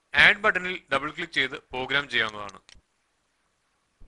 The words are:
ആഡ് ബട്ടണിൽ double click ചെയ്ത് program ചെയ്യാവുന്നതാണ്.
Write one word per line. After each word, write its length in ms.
ആഡ് 300
ബട്ടണിൽ 380
double 240
click 160
ചെയ്ത് 240
program 360
ചെയ്യാവുന്നതാണ്. 500